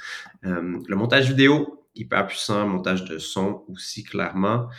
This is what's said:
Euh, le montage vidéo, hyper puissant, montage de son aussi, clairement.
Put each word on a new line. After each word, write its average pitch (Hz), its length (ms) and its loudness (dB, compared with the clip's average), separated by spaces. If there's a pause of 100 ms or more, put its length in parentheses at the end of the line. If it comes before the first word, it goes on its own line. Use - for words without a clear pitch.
(440)
Euh, 87 420 -4
le 98 100 -2
montage 127 320 4
vidéo, 135 680 4
hyper 98 320 0
puissant, 104 400 -2
montage 92 380 -2
de 80 140 -10
son 98 500 -4
aussi, - 360 -12
clairement. 98 640 -2 (100)